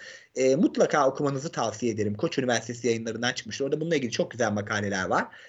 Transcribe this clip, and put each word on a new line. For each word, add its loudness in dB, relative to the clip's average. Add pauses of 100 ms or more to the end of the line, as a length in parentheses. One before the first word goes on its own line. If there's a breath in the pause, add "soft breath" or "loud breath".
(360 loud breath)
E, 4
mutlaka 4
okumanızı -2
tavsiye -2
ederim. -2
Koç -2
Üniversitesi 0
yayınlarından 0
çıkmıştır. -6
Orada -2
bununla 0
ilgili 0
çok -2
güzel 0
makaleler -2
var. 0 (140)